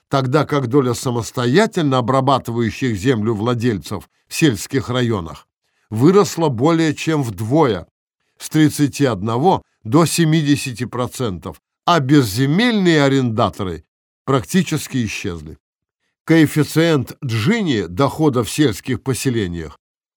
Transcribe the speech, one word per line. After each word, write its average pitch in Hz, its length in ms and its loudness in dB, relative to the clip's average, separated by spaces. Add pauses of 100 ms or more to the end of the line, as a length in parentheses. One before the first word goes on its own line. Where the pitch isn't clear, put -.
тогда 135 380 0
как 139 220 -2
доля 123 260 2
самостоятельно 131 1040 -2
обрабатывающих 123 1000 0
землю 110 380 0
владельцев 110 760 -4 (200)
в - 80 -16
сельских 123 540 0
районах 113 580 -4 (420)
выросла 165 600 4
более 156 440 0
чем 156 300 -2
вдвое – 113 640 0 (500)
с - 120 -16
тридцати 147 560 2
одного 117 580 0 (200)
до 139 220 4
семидесяти 143 800 0
процентов, 110 760 -8 (240)
а 170 140 4
безземельные 147 1040 2
арендаторы 110 840 0 (400)
практически 135 800 -2
исчезли. 80 520 -10 (680)
Коэффициент 156 960 2
Джини 123 640 0
дохода 127 560 0
в 101 60 -6
сельских 131 540 -2
поселениях 98 760 -4 (400)